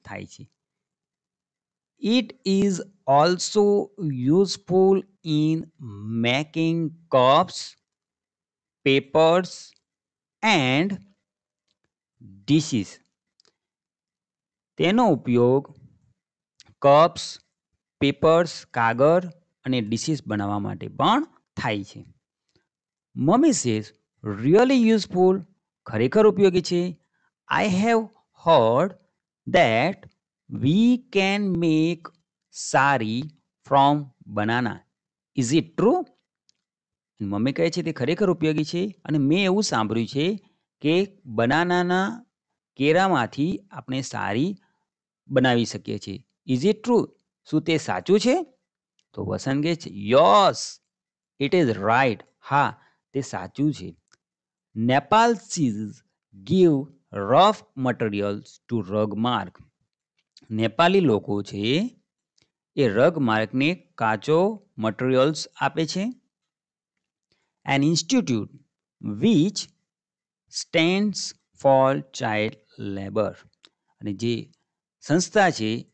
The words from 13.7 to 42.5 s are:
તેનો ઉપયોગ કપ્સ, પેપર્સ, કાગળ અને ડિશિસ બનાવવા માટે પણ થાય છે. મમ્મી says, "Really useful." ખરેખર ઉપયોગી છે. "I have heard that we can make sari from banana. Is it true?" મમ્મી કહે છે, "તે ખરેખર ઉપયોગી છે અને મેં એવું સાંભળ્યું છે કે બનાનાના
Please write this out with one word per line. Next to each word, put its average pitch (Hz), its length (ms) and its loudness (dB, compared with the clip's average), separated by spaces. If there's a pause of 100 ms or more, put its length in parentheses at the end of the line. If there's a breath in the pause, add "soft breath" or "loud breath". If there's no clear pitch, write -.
તેનો 214 300 2
ઉપયોગ 123 680 2 (1080)
કપ્સ, 151 580 4 (600)
પેપર્સ, 160 640 0
કાગળ 135 600 2 (400)
અને 127 160 -2
ડિશિસ 117 460 -6
બનાવવા 104 320 -4
માટે 101 280 -10
પણ 233 400 -2 (280)
થાય 110 280 -6
છે. - 220 -20 (1080)
મમ્મી 208 340 2
says, 113 340 -2 (420)
"Really 220 680 2
useful." 185 520 0 (400)
ખરેખર 131 420 2
ઉપયોગી 190 340 2
છે. 180 380 -4 (480)
"I 190 360 0
have 226 240 0 (400)
heard 143 460 4 (560)
that 147 460 2 (580)
we 190 440 2 (180)
can 196 400 0 (100)
make 165 360 0 (720)
sari 131 480 0 (480)
from 143 360 4 (280)
banana. 107 420 -2 (640)
Is 123 140 -2
it 160 160 0 (140)
true?" 285 240 2 (1160)
મમ્મી 104 320 -4
કહે 165 160 -2
છે, 170 120 -6
"તે 160 100 -6
ખરેખર 170 380 -2
ઉપયોગી 156 340 0
છે 180 420 -8
અને 151 120 -2
મેં 151 260 2
એવું 196 200 2
સાંભળ્યું 113 440 -2
છે 170 320 -4 (420)
કે 180 440 0
બનાનાના 175 1000 -2 (500)